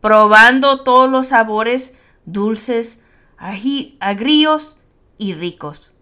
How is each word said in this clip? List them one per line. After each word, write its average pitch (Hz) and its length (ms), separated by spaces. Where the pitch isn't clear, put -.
probando 220 800
todos 262 260
los 262 200
sabores 226 680
dulces, 220 800
ají-, 208 640
agrios 302 800
y 190 160
ricos. 156 680